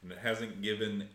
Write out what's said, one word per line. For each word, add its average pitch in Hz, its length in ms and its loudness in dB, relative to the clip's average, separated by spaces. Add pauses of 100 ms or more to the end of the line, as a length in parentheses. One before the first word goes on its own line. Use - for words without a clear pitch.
and 90 100 -10
it 90 60 -10
hasn't 110 420 0
given 104 540 2